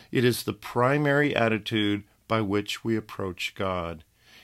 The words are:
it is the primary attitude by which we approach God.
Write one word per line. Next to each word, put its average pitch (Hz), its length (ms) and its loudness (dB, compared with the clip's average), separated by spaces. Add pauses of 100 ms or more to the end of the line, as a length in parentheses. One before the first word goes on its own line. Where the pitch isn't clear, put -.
(120)
it 127 120 4
is 120 200 2
the - 80 -2
primary 143 840 2
attitude 104 720 0 (240)
by 110 140 2
which 101 420 -2
we 113 120 0
approach 98 600 -6
God. 87 480 -4 (400)